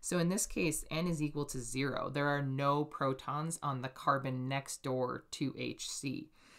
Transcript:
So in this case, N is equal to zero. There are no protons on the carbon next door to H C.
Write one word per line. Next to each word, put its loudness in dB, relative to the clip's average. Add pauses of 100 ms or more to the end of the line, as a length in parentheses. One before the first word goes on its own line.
So 0
in 6
this 2
case, 2
N 0
is 0
equal 0
to -4
zero. -2
There 2
are 4
no 4
protons -2
on -2
the -2
carbon 0
next -4
door 0
to 0
H -4
C. -4 (280)